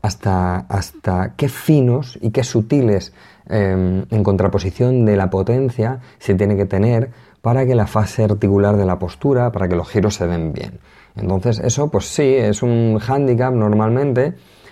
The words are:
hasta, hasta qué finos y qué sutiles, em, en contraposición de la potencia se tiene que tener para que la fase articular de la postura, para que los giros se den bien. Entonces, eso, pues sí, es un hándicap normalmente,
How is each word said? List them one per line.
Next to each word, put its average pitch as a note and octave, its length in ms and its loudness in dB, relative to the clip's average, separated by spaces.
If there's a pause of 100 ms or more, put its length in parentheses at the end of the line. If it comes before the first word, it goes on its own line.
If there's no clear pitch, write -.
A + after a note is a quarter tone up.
hasta, F#2 560 -2
hasta F#2 760 -4
qué C#3+ 140 -2
finos C3+ 720 0
y A2+ 100 -2
qué B2+ 120 0
sutiles, A2+ 680 0 (340)
em, F#2+ 640 0
en A2 140 0
contraposición G2 840 2
de G#2 100 4
la F#2+ 140 0
potencia A#2+ 720 -2 (180)
se - 160 0
tiene G2+ 200 2
que G2 100 0
tener A2 460 0 (300)
para B2+ 240 0
que B2+ 100 2
la G#2 120 2
fase G#2+ 360 0
articular G2+ 520 2
de G2+ 100 2
la F#2 120 0
postura, A#2+ 540 -2
para F#2+ 160 -4
que F2+ 80 0
los E2+ 120 -4
giros G#2+ 280 0
se F2 120 -4
den E2 240 -2
bien. - 280 -10 (360)
Entonces, G2+ 440 -2
eso, C#3 300 -2
pues G2 180 -2
sí, C3+ 280 2
es G#2+ 280 0
un A#2 360 2
hándicap B2+ 540 0
normalmente, A#2+ 840 0 (360)